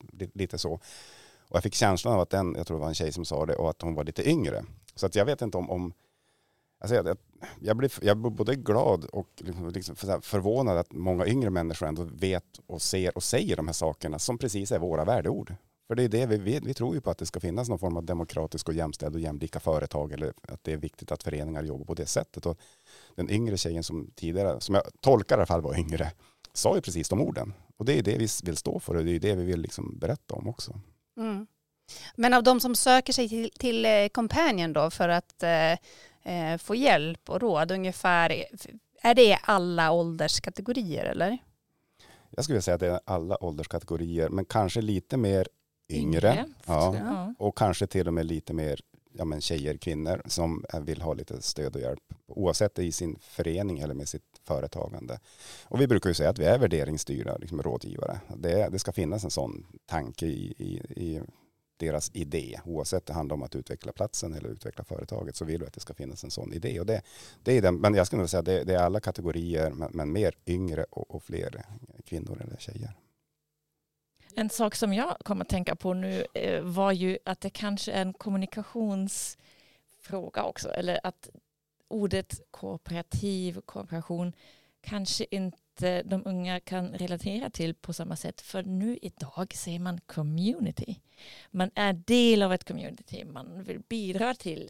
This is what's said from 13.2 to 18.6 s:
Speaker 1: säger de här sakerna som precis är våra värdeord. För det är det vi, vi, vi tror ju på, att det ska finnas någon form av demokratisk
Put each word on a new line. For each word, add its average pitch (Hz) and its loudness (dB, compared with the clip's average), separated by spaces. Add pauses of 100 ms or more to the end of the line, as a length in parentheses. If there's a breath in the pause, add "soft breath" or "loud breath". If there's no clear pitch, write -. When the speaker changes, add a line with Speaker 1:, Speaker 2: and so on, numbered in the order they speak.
Speaker 1:
säger 131 0
de 80 -2
här 85 -4
sakerna 80 -2
som 120 -2
precis 104 -4
är 104 0
våra 80 0
värdeord. 110 0 (340)
För 117 -2
det 123 2
är 120 4
det 113 2
vi, 110 2
vi, 107 0
vi - -6
tror 131 -2
ju 143 -2
på, - -2
att - -2
det - -8
ska - -8
finnas 104 -2
någon 95 -2
form 85 -2
av 85 -4
demokratisk 82 -4